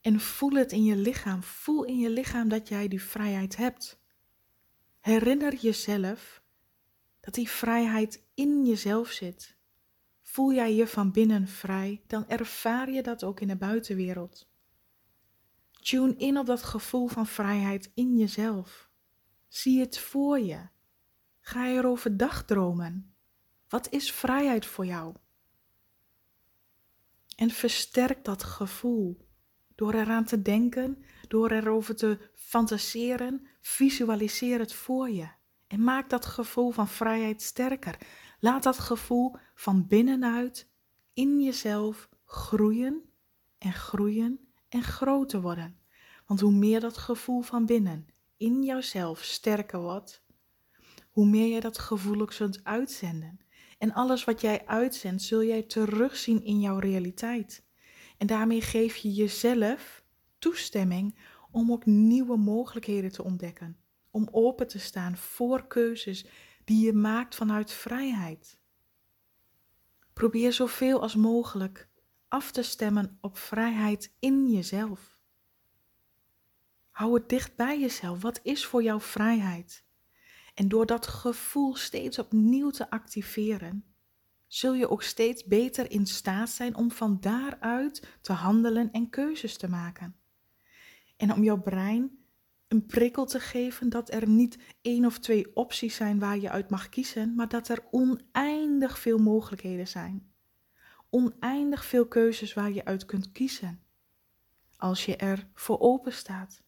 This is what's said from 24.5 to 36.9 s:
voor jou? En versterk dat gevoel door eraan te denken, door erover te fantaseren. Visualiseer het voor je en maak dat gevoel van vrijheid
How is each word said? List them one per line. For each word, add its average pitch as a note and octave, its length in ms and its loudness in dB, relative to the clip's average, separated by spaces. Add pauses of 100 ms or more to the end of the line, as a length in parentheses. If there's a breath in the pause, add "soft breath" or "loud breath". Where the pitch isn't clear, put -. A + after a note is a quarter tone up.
voor - 200 -6
jou? E3+ 280 -8 (2250)
En A3+ 140 2
versterk B3 720 -2
dat G3 180 -6
gevoel G3+ 840 -4 (480)
door G#3+ 200 -2
eraan A3+ 300 2
te A3 180 0
denken, A#3+ 640 0 (240 loud breath)
door A3 220 2
erover A3 460 0
te G#3+ 380 0
fantaseren. A#3+ 1120 -2 (140 loud breath)
Visualiseer A#3+ 960 0
het A3 140 -4
voor B3+ 380 -4
je E3+ 180 -6 (380)
en G#3 180 0
maak C4 260 2
dat A#3+ 160 -2
gevoel A#3+ 440 -2
van G#3+ 180 0
vrijheid A3 540 -2